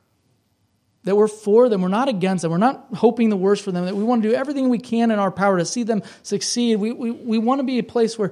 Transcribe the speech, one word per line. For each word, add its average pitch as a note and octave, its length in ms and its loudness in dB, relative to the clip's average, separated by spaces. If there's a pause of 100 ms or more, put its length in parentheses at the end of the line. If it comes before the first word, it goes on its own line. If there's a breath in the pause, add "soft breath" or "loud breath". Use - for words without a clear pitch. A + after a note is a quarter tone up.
(1040)
that F#3+ 120 0
we're G#3+ 120 6
for G#3+ 400 4
them, G3+ 140 2
we're F3+ 60 0
not A3+ 220 0
against F#3 340 -2
them, E3 80 -2
we're E3+ 80 0
not C4 340 0
hoping A3+ 360 2
the G#3 60 0
worst G3 280 0
for G3 80 -6
them, F3 140 -2
that F#3+ 100 -4
we G3+ 80 -2
want A#3 180 2
to G#3+ 80 0
do A#3 60 2
everything C4+ 340 -2
we B3 80 2
can A#3 320 0
in G#3+ 80 2
our G3 140 0
power F#3+ 260 2
to - 80 0
see - 160 -6
them A3 220 -2 (180 loud breath)
succeed. A3+ 540 -2
We, G#3+ 160 -2
we, A#3+ 180 -6
we A#3 300 -4
want B3 180 0
to C#4 60 -4
be B3+ 160 -2
a - 40 -2
place A3+ 360 -2
where, G3 120 -2